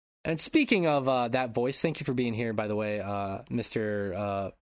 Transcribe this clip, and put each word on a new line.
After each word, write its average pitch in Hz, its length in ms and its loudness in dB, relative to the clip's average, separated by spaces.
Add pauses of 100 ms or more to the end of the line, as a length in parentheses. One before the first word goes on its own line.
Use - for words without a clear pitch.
(260)
And 165 140 0
speaking 226 460 4
of, 143 220 2
uh, 123 220 2
that 127 240 0
voice, 123 280 0
thank 165 200 0
you 143 40 -8
for 135 80 0
being 120 200 0
here, 113 180 -2
by 107 160 -2
the 104 80 0
way, 104 240 0
uh, 98 400 -4 (100)
Mister, 107 640 -2
uh, 98 380 -2 (140)